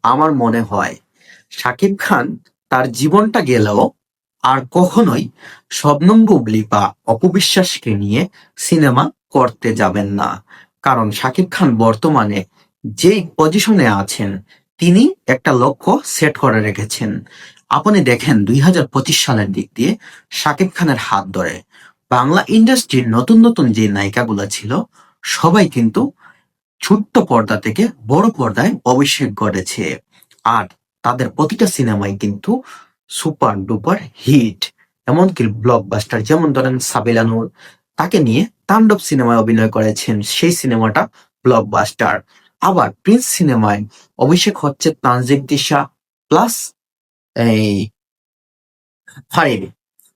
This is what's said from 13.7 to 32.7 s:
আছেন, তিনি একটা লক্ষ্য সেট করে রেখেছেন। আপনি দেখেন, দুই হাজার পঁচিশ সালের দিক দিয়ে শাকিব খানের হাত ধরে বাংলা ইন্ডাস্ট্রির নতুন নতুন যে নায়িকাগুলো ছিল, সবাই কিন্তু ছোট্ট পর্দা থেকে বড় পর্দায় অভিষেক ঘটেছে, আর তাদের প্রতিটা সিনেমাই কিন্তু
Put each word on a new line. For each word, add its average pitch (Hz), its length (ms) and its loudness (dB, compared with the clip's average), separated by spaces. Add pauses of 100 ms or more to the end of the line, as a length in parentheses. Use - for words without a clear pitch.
আছেন, 98 440 -4 (460)
তিনি 208 360 4 (140)
একটা 131 260 -2
লক্ষ্য 139 500 0
সেট - 340 -4
করে 113 240 0
রেখেছেন। 107 500 -6 (580)
আপনি 190 320 2
দেখেন, 117 440 2
দুই 120 140 2
হাজার 170 280 4
পঁচিশ - 380 -2
সালের 107 260 -2
দিক - 240 -6
দিয়ে 151 220 -2 (320)
শাকিব - 460 -2
খানের 151 220 0
হাত 98 300 -4
ধরে 85 340 -6 (480)
বাংলা 135 380 0
ইন্ডাস্ট্রির 220 600 2
নতুন 120 360 4
নতুন 127 260 2
যে 107 160 2
নায়িকাগুলো 101 600 -2
ছিল, 107 240 -8 (520)
সবাই - 460 2
কিন্তু 117 420 0 (720)
ছোট্ট 208 380 2
পর্দা 113 380 0
থেকে 113 300 -2 (200)
বড় 190 240 2
পর্দায় 123 420 -2 (120)
অভিষেক 127 480 0
ঘটেছে, 92 680 -6 (440)
আর 113 220 0 (380)
তাদের 123 260 -2
প্রতিটা 190 380 -2
সিনেমাই 104 500 -2
কিন্তু 107 460 -4 (460)